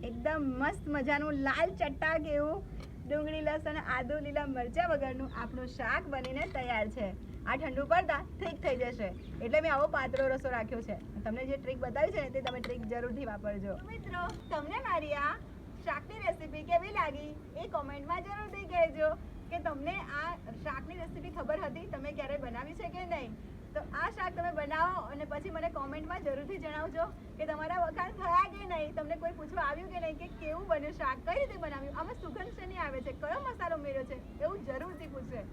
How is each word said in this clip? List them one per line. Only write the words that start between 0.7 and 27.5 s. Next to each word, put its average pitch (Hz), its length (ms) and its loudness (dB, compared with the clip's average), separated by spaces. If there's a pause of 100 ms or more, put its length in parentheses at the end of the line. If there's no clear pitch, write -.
મજાનું 277 460 2
લાલ 277 420 4
ચટાક 311 520 2
એવું 302 360 2 (460)
ડુંગળી, 302 320 2
લસણ, 302 360 2
આદુ, 262 420 0
લીલા 294 260 0
મરચાં 262 440 2
વગરનું 262 420 2 (100)
આપણું 247 260 -4
શાક 254 360 2
બનીને 269 500 -2
તૈયાર 247 340 2
છે. 208 200 0 (400)
આ 233 80 4
ઠંડુ 277 300 0
પડતા 330 360 6 (180)
ઠીક 339 220 -4
થઈ 277 140 4
જશે, 233 340 0 (320)
એટલે 247 200 6
મેં 320 120 6
આવો 285 140 8
પાતળો 269 400 4
રસો 262 220 2
રાખ્યો 233 320 0
છે. 202 160 -4 (260)
તમને 233 220 0
જે 269 120 0
ટ્રીક 262 200 -4
બતાવી 262 340 4
છે 320 100 0
ને, 262 80 -2
તે 262 120 -2
તમે 247 180 -2
ટ્રીક 240 280 -4
જરૂરથી 240 380 -2
વાપરજો. 208 520 -2 (140)
મિત્રો, 403 300 -4 (280)
તમને 320 300 0
મારી 330 340 2
આ 285 180 4 (540)
શાકની 359 420 -4
રેસીપી 311 360 -2
કેવી 339 280 4
લાગી, 302 400 0 (240)
એ 330 120 -4
કોમેન્ટમાં 285 540 -2
જરૂરથી 403 440 -6
કહેજો 320 500 4 (340)
કે 339 100 -2
તમને 320 380 -2 (240)
આ 339 140 -2 (280)
શાકની 294 320 -4
રેસીપી 339 340 -6
ખબર 311 300 0
હતી, 330 280 -4
તમે 285 240 -4
ક્યારેય 285 260 -2
બનાવી 269 360 -4
છે - 160 -6
કે 359 160 -6
નહીં. 285 300 -4 (380)
તો 302 80 0
આ 320 280 0
શાક 370 260 -2
તમે 349 160 0
બનાવો 311 600 2
અને 285 140 -4
પછી 294 240 -4
મને 320 200 0
કોમેન્ટમાં 311 560 -4
જરૂરથી 285 320 -2
જણાવજો 311 480 0 (320)
કે 311 80 0
તમારા 311 400 2